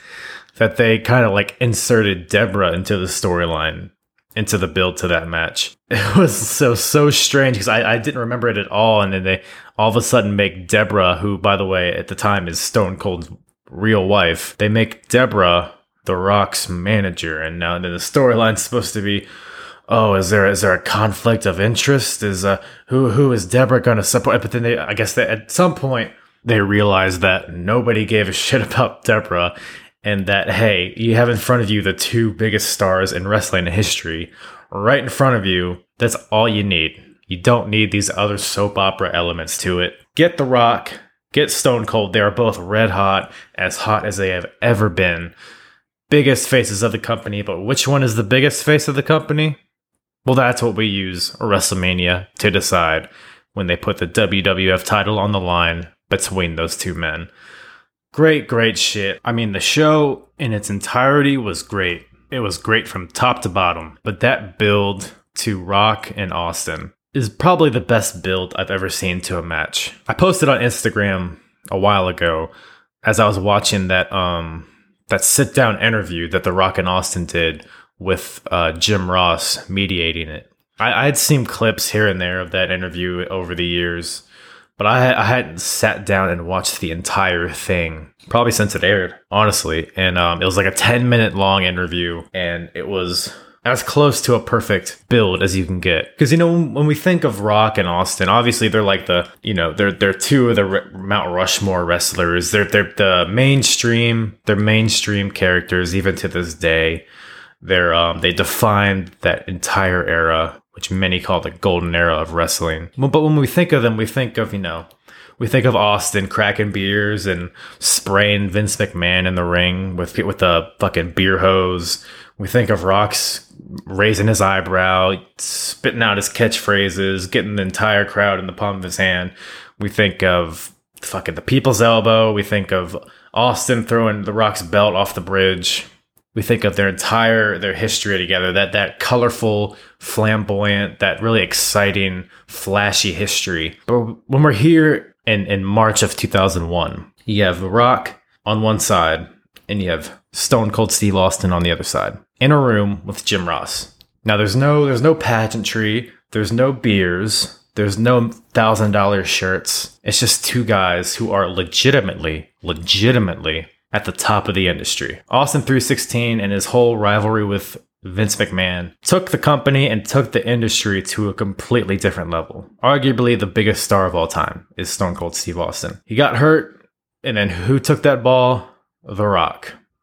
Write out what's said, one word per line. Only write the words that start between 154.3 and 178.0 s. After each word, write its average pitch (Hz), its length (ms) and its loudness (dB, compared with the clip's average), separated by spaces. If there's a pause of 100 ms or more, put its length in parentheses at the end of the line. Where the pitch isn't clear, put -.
there's 104 200 2
no, 147 300 4
there's 123 140 0
no 160 140 6
pageantry, 110 960 -2 (220)
there's 107 180 -2
no 127 220 2
beers, 101 880 0 (160)
there's 104 200 0
no 117 360 2 (200)
thousand 110 380 2
dollar 101 340 2
shirts. - 800 -4
It's - 160 -2
just - 260 0
two 123 200 -2
guys 92 500 0
who 113 160 -4
are 95 180 0
legitimately, 90 1000 0 (160)
legitimately 85 1040 0 (240)
at 104 140 -4
the 92 60 -6
top - 360 -2
of 98 80 -2
the 95 100 2
industry. - 640 -4
Austin 135 340 0
three 135 160 2
sixteen 120 640 -2
and 101 120 -2
his 98 140 -2
whole 120 300 2
rivalry 104 480 2
with 101 360 -6 (220)
Vince 95 320 -2
McMahon 90 580 -2 (100)
took 185 280 0
the 131 80 -2
company 139 500 2
and 110 160 -2
took 131 280 0
the 117 120 0
industry 110 560 0
to 104 280 -4
a 95 40 -4
completely 101 640 -2
different 92 320 -2
level. 82 400 -6 (140)
Arguably 123 560 2
the 101 80 -2
biggest 98 380 0
star 98 200 2
of 90 120 -2
all 82 100 0
time - 400 -6 (100)
is 90 140 -8
Stone 90 240 -4
Cold 87 220 -8
Steve 87 220 -6
Austin. - 480 -8
He 110 100 -6
got 135 200 2
hurt, 151 520 2 (340)
and 127 140 -4
then 101 120 2
who 92 300 0
took - 240 0